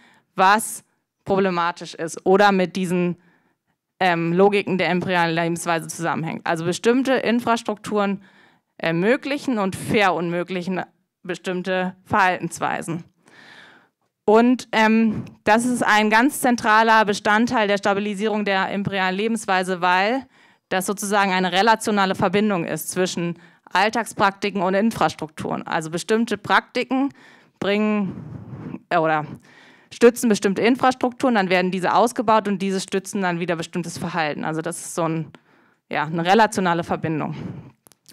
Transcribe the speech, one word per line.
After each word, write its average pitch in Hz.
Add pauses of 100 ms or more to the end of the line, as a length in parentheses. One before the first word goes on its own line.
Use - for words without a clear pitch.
(340)
was 202 (400)
problematisch 175
ist -
oder 196
mit 185
diesen, 180 (840)
ähm, 170
Logiken 190
der 170
imperialen 175
Lebensweise 165
zusammenhängt. 160
Also 165
bestimmte 240
Infrastrukturen 208 (560)
ermöglichen 233
und 190
verunmöglichen 175 (400)
bestimmte 185 (100)
Verhaltensweisen. 175 (1200)
Und, 233
ähm, 220 (200)
das 226
ist 247
ein 214
ganz 233
zentraler 226
Bestandteil 214
der 202
Stabilisierung 208
der 190
imperialen 190
Lebensweise, 190
weil 196 (420)
das 185
sozusagen 202
eine 185
relationale 202
Verbindung 202
ist -
zwischen 180 (340)
Alltagspraktiken 202
und 185
Infrastrukturen. -
Also 160
bestimmte 220
Praktiken 247 (460)
bringen, -
äh, 175
oder 156 (640)
stützen 233
bestimmte 202
Infrastrukturen, 254
dann 190
werden 185
diese 175
ausgebaut 220
und 196
diese 190
stützen 190
dann 175
wieder 175
bestimmtes 170
Verhalten. 160
Also 160
das 165
ist -
so 175
ein, 160 (580)
ja, 147
eine 165
relationale 185
Verbindung. 156 (760)